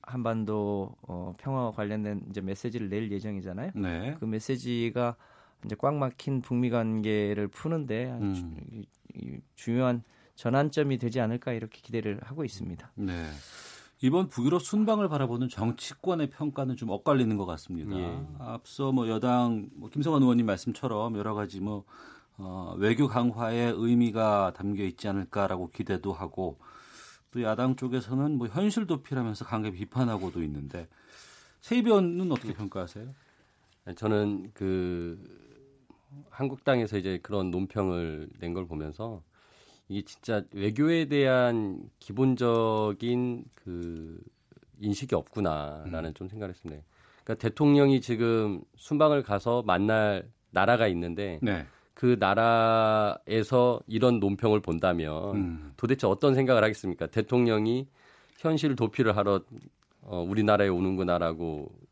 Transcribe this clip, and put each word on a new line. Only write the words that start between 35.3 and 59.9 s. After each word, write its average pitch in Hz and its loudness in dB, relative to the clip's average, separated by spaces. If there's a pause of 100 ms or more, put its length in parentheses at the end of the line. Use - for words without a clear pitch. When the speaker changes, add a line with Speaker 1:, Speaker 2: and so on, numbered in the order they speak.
Speaker 3:
한국당에서 127 0
이제 92 -2
그런 98 -2
논평을 87 -2 (100)
낸 87 -6
걸 90 -6
보면서 82 -10 (640)
이게 98 -6
진짜 - -4 (100)
외교에 143 0
대한 123 2 (100)
기본적인 120 2 (100)
그 82 -10 (600)
인식이 104 -2
없구나라는 78 -4
Speaker 2:
음. - -8
Speaker 3:
좀 - -12
생각을 101 -10
했습니다. 76 -14 (400)
그러니까 110 -6
대통령이 139 6
지금 110 0 (140)
순방을 147 4
가서 117 0
만날 104 2 (220)
나라가 110 4
있는데 87 -4
Speaker 2:
네. 92 -2 (280)
Speaker 3:
그 123 2
나라에서 113 4
이런 113 4
논평을 104 4
본다면 82 0
Speaker 2:
음. 82 -4
Speaker 3:
도대체 123 2
어떤 117 4
생각을 127 6
하겠습니까? 92 -2
대통령이 117 2 (520)
현실 151 2
도피를 110 2
하러, 101 2 (600)